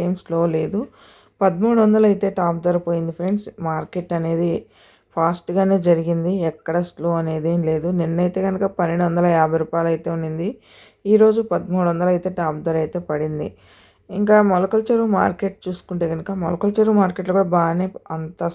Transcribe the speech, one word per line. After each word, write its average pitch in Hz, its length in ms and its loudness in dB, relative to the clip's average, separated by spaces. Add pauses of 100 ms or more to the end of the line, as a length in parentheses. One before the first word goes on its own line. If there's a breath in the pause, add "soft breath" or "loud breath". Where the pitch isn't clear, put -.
ఏం 175 80 0 (100)
స్లో 165 180 -2 (140)
లేదు. 160 260 -2 (600 soft breath)
పదమూడు 196 400 2
వందలు 214 280 4
అయితే 202 200 0 (100)
టాప్ 170 280 0
ధర 175 100 2 (120)
పోయింది 165 300 -2
ఫ్రెండ్స్. 202 280 -2 (220)
మార్కెట్ 160 440 -6
అనేది 165 380 0 (640 soft breath)
ఫాస్ట్గానే 175 600 0 (100)
జరిగింది, 170 460 2 (160)
ఎక్కడ 160 260 -4 (140)
స్లో 170 300 -4
అనేది 160 320 -2
ఏం 170 180 2
లేదు. 160 180 0 (120)
నిన్నైతే 175 480 0
కనుక 190 160 -2 (140)
పన్నెండు 170 300 0
వందల 170 180 2 (120)
యాభై 160 240 2
రూపాయలు 165 300 -2
అయితే 165 240 -4
ఉండింది, 165 340 -6 (540 soft breath)
ఈరోజు 214 380 4 (100)
పదమూడు 175 400 0
వందలు 175 220 0
అయితే 180 260 -4
టాప్ 156 280 -4
ధర 160 160 0
అయితే 156 160 -6 (100)
పడింది. 151 380 -4 (600 soft breath)
ఇంకా 208 260 4 (160)
మొలకల 190 380 2
చెరువు 226 280 2
మార్కెట్ 190 460 0
చూసుకుంటే 175 480 -6
కనుక 160 180 -8 (140)
మొలకల 180 340 -2
చెరువు 214 240 4
మార్కెట్లో 185 360 -2
కూడా 196 100 2 (100)
బాగానే, 170 300 0 (280)
అంత 165 380 -6